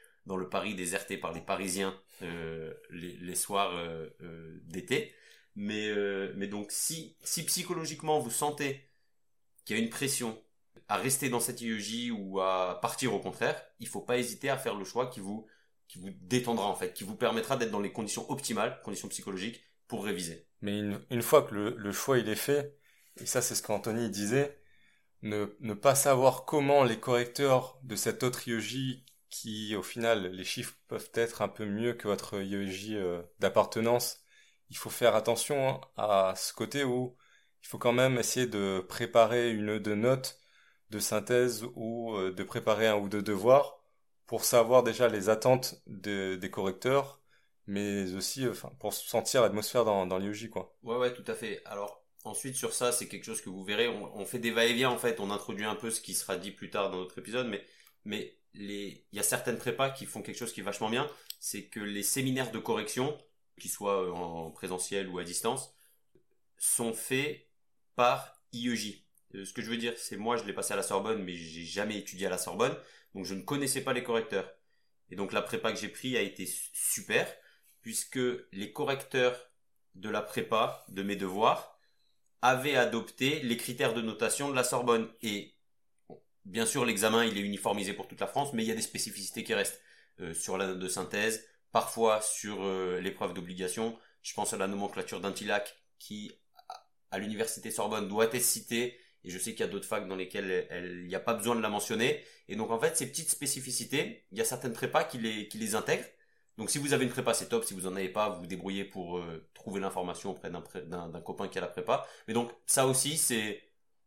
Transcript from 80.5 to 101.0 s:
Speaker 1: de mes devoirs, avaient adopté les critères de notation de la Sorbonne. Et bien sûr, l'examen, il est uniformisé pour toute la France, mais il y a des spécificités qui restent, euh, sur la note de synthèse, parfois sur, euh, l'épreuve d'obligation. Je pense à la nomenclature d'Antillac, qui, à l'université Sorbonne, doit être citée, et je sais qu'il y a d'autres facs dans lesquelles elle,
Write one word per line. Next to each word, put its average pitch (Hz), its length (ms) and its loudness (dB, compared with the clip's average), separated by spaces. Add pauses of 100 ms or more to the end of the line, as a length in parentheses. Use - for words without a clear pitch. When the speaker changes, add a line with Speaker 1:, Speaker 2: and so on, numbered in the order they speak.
Speaker 1:
de 95 120 -4
mes 101 140 -2
devoirs, 98 640 2 (640)
avaient 131 340 4
adopté 127 640 2
les 117 160 0
critères 123 380 0
de 120 60 0
notation 113 480 0
de 135 60 -4
la 127 80 4
Sorbonne. 120 460 4 (140)
Et 104 320 -4 (920)
bien 107 220 0
sûr, 123 180 2
l'examen, 110 400 6
il 104 120 0
est 101 40 0
uniformisé 101 520 -2
pour 101 140 -10
toute - 140 -12
la - 60 -2
France, 139 260 -2
mais 113 100 0
il 110 40 0
y 113 40 0
a 110 40 0
des 110 60 -4
spécificités 104 640 -6
qui 113 120 0
restent, - 260 0 (380)
euh, 85 160 -8
sur 95 240 -2
la 95 80 2
note 92 120 -4
de 92 80 -4
synthèse, 104 560 0 (300)
parfois 113 480 4
sur, 104 420 -2
euh, 92 380 0
l'épreuve 95 320 -4
d'obligation. 92 640 -4 (240)
Je - 120 -12
pense 104 200 -2
à 107 40 -4
la 95 100 0
nomenclature 98 520 -4
d'Antillac, 98 560 -2 (240)
qui, - 320 -12 (800)
à 95 80 -4
l'université 110 520 -4
Sorbonne, 104 360 0
doit 107 180 4
être 120 160 0
citée, 117 560 0 (260)
et 87 60 -12
je 87 80 -8
sais 110 140 -4
qu'il 110 100 -6
y - 20 4
a 90 80 0
d'autres 98 160 -6
facs 101 200 -2
dans 95 80 -4
lesquelles 92 540 -2
elle, 87 320 -8